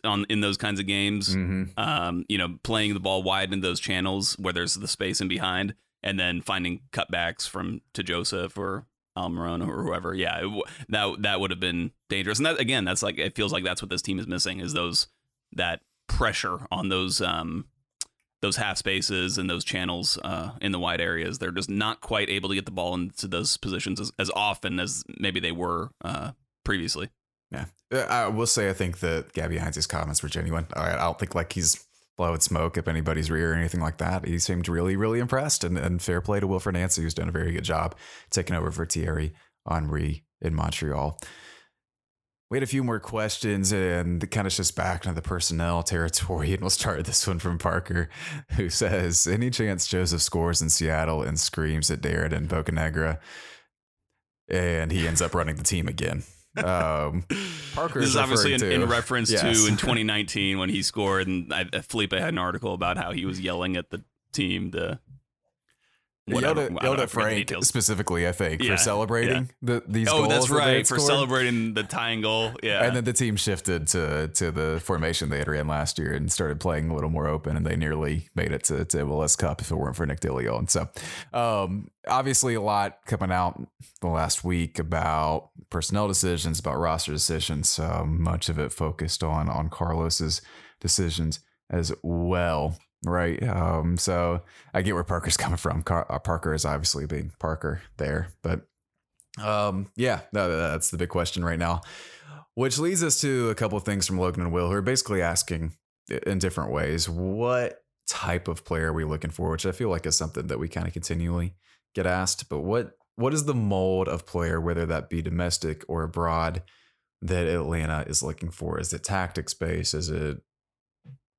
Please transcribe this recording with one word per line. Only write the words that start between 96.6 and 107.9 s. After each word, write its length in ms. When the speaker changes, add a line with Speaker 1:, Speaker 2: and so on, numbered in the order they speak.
Speaker 2:
obviously 400
being 340
Parker 420
there, 320
but, 260
um, 520
yeah, 260
no, 240
that's 320
the 80
big 120
question 360
right 140
now, 220
which 240
leads 240
us 180
to 280
a 60
couple 220
of 60
things 240
from 100
Logan 240
and 100
Will, 180
who 60
are 60
basically 400
asking 520
i-, 160
in 140
different 320
ways, 380
what 720